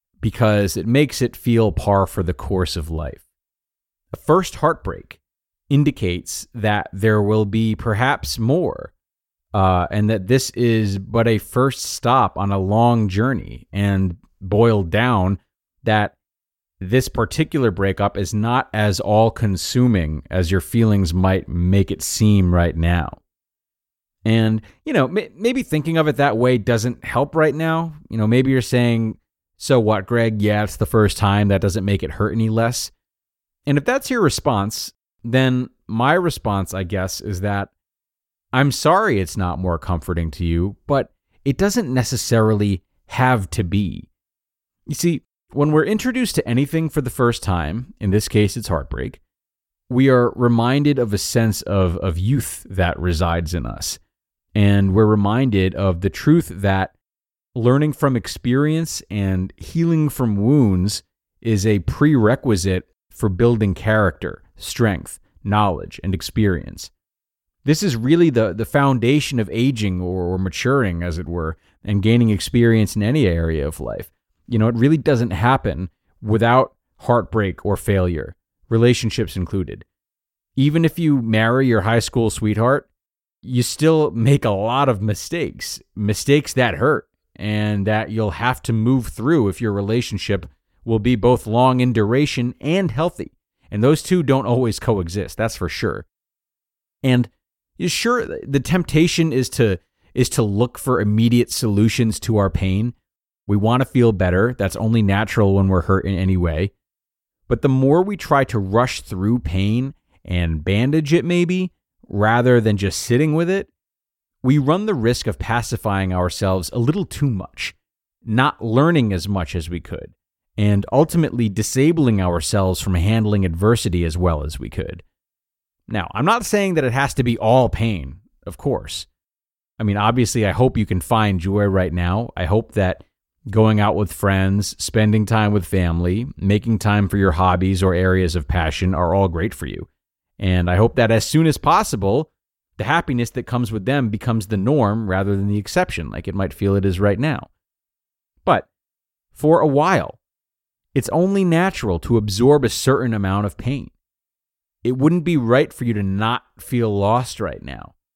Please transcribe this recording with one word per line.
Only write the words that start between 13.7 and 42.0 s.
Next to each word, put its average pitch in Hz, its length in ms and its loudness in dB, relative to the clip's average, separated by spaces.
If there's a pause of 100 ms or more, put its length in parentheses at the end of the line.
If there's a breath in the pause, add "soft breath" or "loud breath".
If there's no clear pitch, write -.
and 95 440 0 (220)
boiled 101 520 2
down, 101 480 0 (420)
that 107 320 0 (640)
this 104 280 0
particular 123 640 -2
breakup 98 480 -2
is 101 160 -4
not 117 360 -2
as 107 280 0
all-consuming 104 1300 0
as 87 220 0
your 95 100 2
feelings 104 500 2
might 92 380 0
make 92 400 2
it - 140 -8
seem 101 500 2
right 85 240 2
now. 85 400 0 (1080)
And, 110 360 2 (220 soft breath)
you 311 60 -4
know, 135 160 2
may-, 190 280 -4
maybe 247 260 -2
thinking 160 360 -2
of 156 100 2
it 139 80 0
that 143 200 2
way 123 220 2
doesn't 117 480 -2
help 143 300 -2
right 156 180 2
now. 160 400 -4 (160)
You 110 80 -6
know, 107 80 0
maybe 127 240 4
you're 131 100 2
saying, 117 600 0 (380)
"So 131 220 2
what, 107 280 0
Greg? 113 340 0
Yeah, 104 220 2
it's - 140 -6
the 104 100 -2
first 107 300 4
time. 104 320 2
That 98 120 2
doesn't 98 240 0
make 101 160 0
it 90 80 -4
hurt - 220 -4
any 110 180 0
less." 113 420 -2 (760)
And 143 100 2
if 143 80 -2
that's 262 240 -2
your 240 140 0
response, 113 720 -2 (300)
then 127 460 0 (160)
my 123 280 0
response, 113 600 -2
I 95 80 -4
guess, 92 400 -6
is 92 200 -6
that 101 280 -4 (800)
I'm 135 200 2
sorry 170 480 2
it's 92 180 -6
not 90 220 -2
more 90 180 -2
comforting 82 540 -4
to - 120 -8
you, 85 320 0 (120)
but 139 260 -2 (300)
it 139 160 0
doesn't 190 340 0
necessarily 110 880 0 (240)